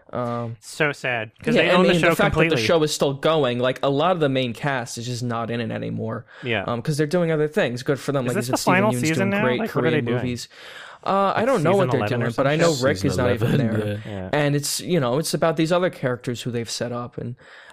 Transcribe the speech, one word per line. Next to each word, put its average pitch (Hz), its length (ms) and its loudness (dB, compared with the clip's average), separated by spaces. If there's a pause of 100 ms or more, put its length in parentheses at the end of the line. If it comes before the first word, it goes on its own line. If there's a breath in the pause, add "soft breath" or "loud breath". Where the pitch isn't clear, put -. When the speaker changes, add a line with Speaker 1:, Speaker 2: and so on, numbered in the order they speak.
(120)
Speaker 1:
um, 120 480 -6
Speaker 2:
So - 320 -2
sad. 117 400 -4 (100)
'Cause 233 140 0
Speaker 1:
yeah, 160 80 4
Speaker 2:
they 165 80 2
Speaker 1:
I - 20 6
Speaker 2:
own 180 140 6
the 190 60 4
Speaker 1:
mean, 165 80 2
Speaker 2:
show 175 80 4
Speaker 1:
the 165 80 2
fact 147 160 2
Speaker 2:
completely. 156 240 2
Speaker 1:
that 117 40 0
the 107 60 0
show 165 160 4
is 151 100 0
still 143 200 0
going, 139 460 2
like, 127 220 0
a 139 80 2
lot 151 220 2
of 180 80 0
the 147 100 2
main 131 240 0
cast 131 440 -4
is 117 80 -8
just 123 180 -4
not 117 260 -4
in 117 120 -4
it 113 100 -6
anymore. 113 540 -6 (180 loud breath)
Speaker 2:
Yeah. 113 200 -2
Speaker 1:
Um, 117 180 -4
'cause 151 160 -2
they're 151 100 0
doing 165 240 0
other 151 160 0
things. 139 340 -2
Good 139 180 0
for - 120 -4
them. 131 140 0
Speaker 2:
Is 120 40 0
Speaker 1:
Like 123 60 -2
you - 60 0
Speaker 2:
this 117 60 -4
Speaker 1:
said, 127 60 -2
Speaker 2:
the 285 40 0
Speaker 1:
Steven 185 180 2
Speaker 2:
final 202 160 4
Speaker 1:
Yeun's 123 160 0
Speaker 2:
season 190 220 2
Speaker 1:
doing 202 120 0
Speaker 2:
now? - 60 -
Speaker 1:
great 123 140 0
Speaker 2:
Like, - 140 -6
what 127 100 0
are 123 40 2
they - 20 2 (100)
Speaker 1:
Korean 117 40 -4
Speaker 2:
doing? 120 120 0
Speaker 1:
movies. 123 300 -4 (580 loud breath)
Uh, - 40 0
I 196 280 2
Speaker 2:
Like, 214 80 2
Speaker 1:
don't 240 180 2
know 170 120 4
what - 0 -
Speaker 2:
season 190 160 4
Speaker 1:
they're 131 80 2
Speaker 2:
eleven 117 200 0
Speaker 1:
doing, 123 120 0
Speaker 2:
or - 40 -10
Speaker 1:
but 135 120 2
I 151 100 2
Speaker 2:
some - 20 0
Speaker 1:
know 170 160 4
Speaker 2:
shit? 123 80 -2
Speaker 1:
Rick 143 140 2
Speaker 3:
Season - 140 0
Speaker 1:
is - 60 -2
not 123 160 2
even 117 140 0
Speaker 3:
eleven, 117 320 2
Speaker 1:
there. 104 260 -4
Speaker 3:
yeah. 113 60 -10
Speaker 2:
Yeah. 95 220 -8
Speaker 1:
And 143 220 2
it's, - 260 -2
you 160 180 0
know, 127 200 2
it's - 140 -2
about 165 220 2
these 160 160 0
other 180 200 2
characters 123 500 -4
who 127 100 -4
they've 117 180 -6
set - 220 -6
up. 120 280 -8
And 120 160 -8 (380 loud breath)